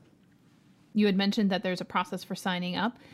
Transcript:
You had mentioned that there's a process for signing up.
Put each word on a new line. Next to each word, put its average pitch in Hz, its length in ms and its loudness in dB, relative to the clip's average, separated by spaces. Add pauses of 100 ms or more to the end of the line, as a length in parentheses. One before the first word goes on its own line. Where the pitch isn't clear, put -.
(960)
You 208 120 4
had 190 100 4
mentioned 196 340 2
that 185 140 -2
there's 185 160 -2
a 269 40 -6
process 185 380 -4
for - 140 -8
signing 180 400 -4
up. 208 200 -2 (160)